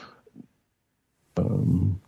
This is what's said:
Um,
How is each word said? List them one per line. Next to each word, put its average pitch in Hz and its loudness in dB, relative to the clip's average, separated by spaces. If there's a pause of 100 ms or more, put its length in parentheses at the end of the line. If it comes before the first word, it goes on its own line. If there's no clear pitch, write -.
(1400)
Um, - 0